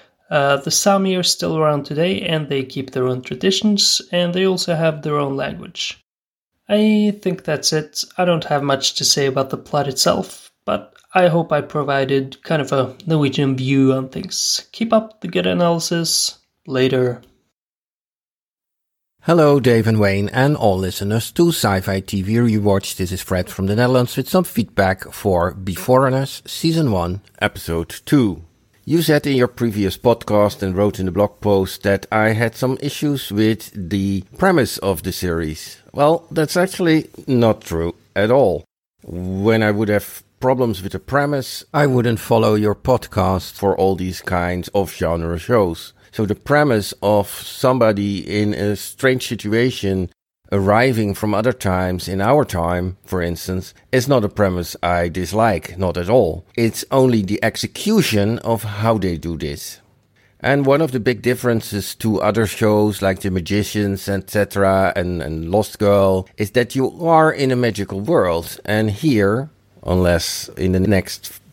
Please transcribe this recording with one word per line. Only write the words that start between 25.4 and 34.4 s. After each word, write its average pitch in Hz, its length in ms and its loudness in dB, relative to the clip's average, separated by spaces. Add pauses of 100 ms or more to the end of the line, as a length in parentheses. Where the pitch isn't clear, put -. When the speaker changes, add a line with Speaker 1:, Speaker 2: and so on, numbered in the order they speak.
Speaker 2:
Beforeigners, 127 920 0
Season 160 460 0
one, 92 300 -2 (180)
Episode 85 480 -4 (160)
two. 101 400 2 (400)
You 160 180 0
said 147 240 2
in 139 100 0
your 123 120 4
previous 104 500 -2
podcast 104 640 2
and 95 120 -2
wrote 101 240 0
in 95 60 -4
the 92 80 -2
blog 101 300 0
post 98 400 0
that 98 280 0
I 110 200 2
had 113 240 -2
some 131 260 -4
issues 143 500 -4
with 107 440 0
the 98 500 -2 (140)
premise 175 400 2